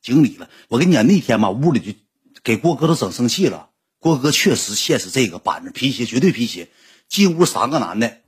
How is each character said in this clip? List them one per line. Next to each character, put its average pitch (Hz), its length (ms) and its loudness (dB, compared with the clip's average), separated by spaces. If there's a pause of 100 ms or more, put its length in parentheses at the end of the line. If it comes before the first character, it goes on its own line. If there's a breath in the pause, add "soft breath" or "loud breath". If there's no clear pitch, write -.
经 139 200 4
理 110 140 0
了。” - 120 -20 (200 soft breath)
我 117 80 -2
跟 180 100 2
你 180 60 4
讲， 120 140 4
那 190 120 6
天 110 220 0
吧， 101 80 2
屋 139 220 0
里 120 80 0
就 104 180 -10 (460)
给 113 140 0
郭 165 180 0
哥 147 100 -4
都 165 80 2
整 95 180 -2
生 123 160 -2
气 175 200 0
了。 82 220 -6 (300)
郭 160 200 0
哥 139 100 0
确 147 260 2
实 104 200 -6
现 135 240 0
实 92 100 -10
这 123 200 0
个 85 100 -12
板 - 240 -6
子， - 80 -16
皮 - 180 -4
鞋 120 160 -4
绝 117 140 -4
对 170 120 4
皮 117 140 -4
鞋。 87 240 -12 (400 soft breath)
进 185 300 2
屋 180 60 6
三 113 260 -2
个 156 80 0
男 95 200 -4
的 117 180 -4 (100)